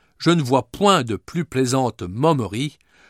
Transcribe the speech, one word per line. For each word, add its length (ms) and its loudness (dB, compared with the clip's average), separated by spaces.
je 120 2
ne 120 4
vois 300 0
point 320 2
de 120 -4
plus 280 -8
plaisante 580 -2
momerie, 760 -2